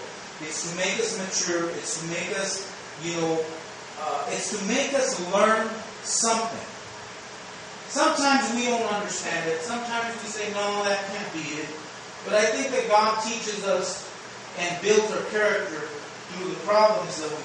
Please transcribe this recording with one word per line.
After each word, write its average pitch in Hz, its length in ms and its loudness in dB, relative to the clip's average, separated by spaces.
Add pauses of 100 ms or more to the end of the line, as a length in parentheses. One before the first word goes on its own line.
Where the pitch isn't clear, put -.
(420)
It's 156 280 -6
to 175 80 -6
make 196 220 0
us 196 180 0
mature. 175 520 0 (120)
It's - 200 -4
to 165 120 -6
make 180 240 -2
us, 196 320 -4 (320)
you 170 160 -2
know, 160 240 2 (560)
uh, - 320 -2
it's 190 240 -2
to 202 140 -2
make 269 260 2
us 247 240 4 (160)
learn 220 320 6 (380)
something. 226 640 0 (1200)
Sometimes 269 680 4
we 240 140 0
don't 233 240 2
understand 175 580 -2
it. 160 120 0
Sometimes 233 600 -2
we 202 60 -8
say, 208 260 -4
"No, 202 300 0
that 202 160 4 (100)
can't - 240 -6
be 156 300 -4
it." 151 80 -8 (540)
But 202 100 2
I 214 160 8
think 269 240 0
that 226 160 2
God 208 320 6
teaches 214 400 -4
us 185 420 0 (540)
and 175 240 -2
builds 214 260 6
our 180 220 0
character 196 560 2 (480)
through 180 160 -4
the 160 160 -6
problems 214 540 6
that 151 100 -2
we 151 140 -6